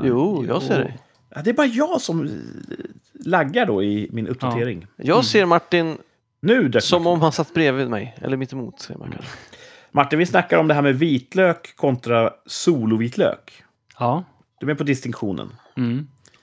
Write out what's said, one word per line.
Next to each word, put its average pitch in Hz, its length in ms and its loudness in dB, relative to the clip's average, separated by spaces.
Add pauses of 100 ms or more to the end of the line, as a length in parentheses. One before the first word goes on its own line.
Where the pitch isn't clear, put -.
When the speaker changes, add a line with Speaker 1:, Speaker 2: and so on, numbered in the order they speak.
Speaker 1:
Jo, 139 460 0
jag 165 140 -2
ser 131 160 0
Speaker 2:
Jo. 120 60 -2
Speaker 1:
dig. - 140 -10 (360)
Speaker 3:
Ja, 143 80 -10
det 208 80 0
är 240 40 -2
bara 294 120 2
jag 285 340 -2
som, 165 240 -2
eh, 151 60 -6 (840)
laggar 175 540 0
då 104 160 0
i 101 300 -2
min 113 160 -6
uppdatering. 120 580 -4 (100)
Speaker 1:
Jag 151 180 0
Speaker 2:
Mm. 247 80 4
Speaker 1:
ser 208 240 2
Martin 170 520 0 (420)
Speaker 3:
Nu 202 280 2
dök 113 140 2
Speaker 1:
som 175 200 2
Speaker 3:
Martin. 175 100 2
Speaker 1:
om 165 100 2
han 160 100 4
satt - 220 -4
bredvid 135 360 2
mig, 107 300 -6
eller 131 160 -4
mitt 131 160 -8
emot, 123 280 -12
säger - 200 -14
man - 100 -14
kanske. - 200 -14 (600)
Speaker 3:
Martin, 147 280 0
vi 175 80 4
snackar 170 320 2
om 160 100 4
det 151 60 4
här 143 80 2
med 135 160 2
vitlök 170 760 0
kontra 117 560 2 (140)
solovitlök. 120 1160 0 (340)
Speaker 2:
Ja. 131 260 0 (360)
Speaker 3:
Du 131 40 -8
är - 20 -4
med 147 120 -2
på 151 60 -4
distinktionen. 107 640 -4 (280)
Speaker 2:
Mm. 131 320 -4 (340)